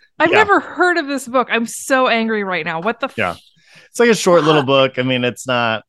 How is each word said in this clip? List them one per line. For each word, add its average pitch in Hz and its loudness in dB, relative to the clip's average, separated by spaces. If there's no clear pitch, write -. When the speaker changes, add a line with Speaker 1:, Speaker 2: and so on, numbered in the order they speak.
Speaker 1:
I've 320 2
Speaker 2:
yeah. 403 2
Speaker 1:
never 403 4
heard 349 -2
of 294 -4
this 277 -6
book. 240 -2
I'm 226 -2
so 262 -2
angry 226 -2
right 180 -6
now. 165 -6
What 226 -4
the 269 -8
f- - -12
Speaker 2:
Yeah. 92 -2
It's, - -18
like, 233 4
a 214 6
short 175 4
little 151 4
Speaker 1:
Fuck. 123 -2
Speaker 2:
book. 135 2
I 127 0
mean, 127 -2
it's 120 -4
not, 117 -2